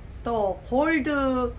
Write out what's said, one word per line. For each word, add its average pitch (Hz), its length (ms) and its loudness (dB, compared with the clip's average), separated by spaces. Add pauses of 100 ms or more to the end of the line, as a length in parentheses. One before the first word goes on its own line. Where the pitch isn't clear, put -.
(240)
또 208 440 0
골드, 269 920 2